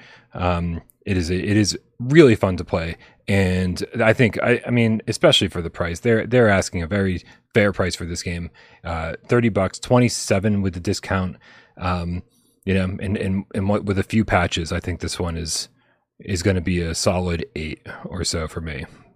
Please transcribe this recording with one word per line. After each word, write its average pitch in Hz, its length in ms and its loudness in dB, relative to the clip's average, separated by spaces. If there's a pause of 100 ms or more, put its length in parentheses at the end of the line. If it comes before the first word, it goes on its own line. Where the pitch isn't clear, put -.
(340)
Um, 87 480 -2 (240)
it 101 120 0
is 85 120 -2
a, 90 60 0
it 98 200 0
is 104 220 2 (220)
really 131 360 6
fun 92 220 0
to 85 80 -8
play, 82 320 -4 (300)
and 92 580 2 (180)
I 113 80 6
think, 110 300 2
I, 117 240 2
I 120 60 -4
mean, 113 360 2
especially 113 420 2
for 90 120 -6
the 82 80 -6
price, 85 300 -6
they're, 113 260 2
they're 117 240 4
asking 95 320 0
a 82 60 -4
very 95 340 0 (320)
fair 104 180 4
price 92 240 -2
for 87 100 -8
this 87 180 -8
game. 85 260 -6 (340)
Uh, 82 300 -6 (140)
thirty 120 220 2
bucks, 95 280 0
twenty-seven 110 840 2
with 95 100 -2
the 92 60 -10
discount. 92 580 -2 (400)
Um, 90 460 -4 (420)
you 95 80 2
know, 95 260 0
and, 98 180 -4
and, 95 360 -2
and 95 160 -2
what, 104 160 0
with 98 140 0
a 95 40 0
few 107 220 0
patches, 87 460 0
I 87 80 -4
think 85 200 -6
this - 200 -6
one 82 180 -4
is, 80 320 -8 (500)
is 90 220 -4
gonna 95 180 2
be 87 220 0
a 82 140 -4
solid 90 500 -2 (100)
eight 78 300 -10 (200)
or - 180 -8
so 80 240 -4
for - 120 -12
me. 80 260 -10 (300)